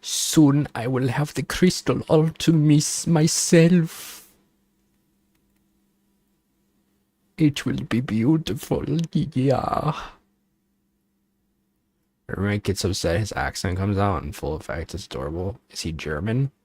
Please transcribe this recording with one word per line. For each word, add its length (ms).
Soon 720
I 120
will 220
have 260
the 80
crystal 680
all 200
to 240
miss 540
myself. 1200
It 280
will 240
be 120
beautiful, 840
yeah. 800
Everyone 280
gets 260
upset, 340
his 160
accent 440
comes 200
out 240
in 100
full 220
effect. 400
It's 120
adorable. 520
Is 100
he 120
German? 600